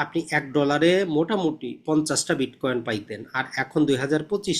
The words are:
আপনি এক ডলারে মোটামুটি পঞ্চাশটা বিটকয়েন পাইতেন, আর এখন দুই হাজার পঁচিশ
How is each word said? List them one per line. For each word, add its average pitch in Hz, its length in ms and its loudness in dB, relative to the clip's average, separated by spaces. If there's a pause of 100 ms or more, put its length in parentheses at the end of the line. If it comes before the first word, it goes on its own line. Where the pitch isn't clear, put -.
আপনি 170 160 -2 (120)
এক 151 220 0
ডলারে 147 380 4 (140)
মোটামুটি 165 640 0 (160)
পঞ্চাশটা 156 500 0
বিটকয়েন 127 520 -2
পাইতেন, 107 340 -6 (120)
আর 131 120 -2 (180)
এখন - 220 -2
দুই 135 180 2
হাজার 151 200 0
পঁচিশ 196 360 -4